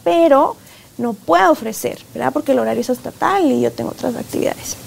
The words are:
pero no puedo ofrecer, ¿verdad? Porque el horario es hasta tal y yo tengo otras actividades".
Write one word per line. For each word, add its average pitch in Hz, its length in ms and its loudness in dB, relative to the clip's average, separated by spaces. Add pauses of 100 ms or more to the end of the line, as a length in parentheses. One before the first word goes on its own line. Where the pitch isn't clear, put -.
pero 330 520 4 (420)
no 233 160 -4
puedo 339 380 2
ofrecer, 226 460 -4 (160)
¿verdad? 254 200 -4
Porque 302 180 -2
el 254 80 2
horario 220 220 0
es 233 80 -4
hasta 247 220 -6
tal 370 400 0
y 240 100 2
yo 226 100 0
tengo - 200 -6
otras 247 240 -6
actividades". - 720 -6